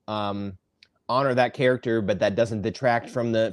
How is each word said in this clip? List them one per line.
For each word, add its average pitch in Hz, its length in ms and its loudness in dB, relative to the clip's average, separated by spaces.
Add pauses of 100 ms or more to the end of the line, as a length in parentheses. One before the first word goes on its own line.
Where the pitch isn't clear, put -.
um, 101 500 -6 (520)
honor 131 240 2
that 123 200 2
character, 123 480 2
but 98 180 0
that 101 160 2
doesn't 110 280 0
detract 117 460 0
from 120 220 -2
the, 113 220 2